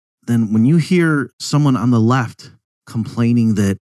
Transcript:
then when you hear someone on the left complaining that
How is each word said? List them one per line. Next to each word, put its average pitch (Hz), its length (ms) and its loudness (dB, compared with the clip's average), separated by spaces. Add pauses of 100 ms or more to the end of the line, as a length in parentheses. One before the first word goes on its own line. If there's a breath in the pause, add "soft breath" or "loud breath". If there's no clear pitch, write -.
(260)
then 117 260 -2
when 110 120 2
you 156 140 4
hear 160 600 0
someone 147 380 0
on 117 140 0
the 120 100 2
left 117 500 -2 (340)
complaining 117 680 -2
that 98 240 -2 (140)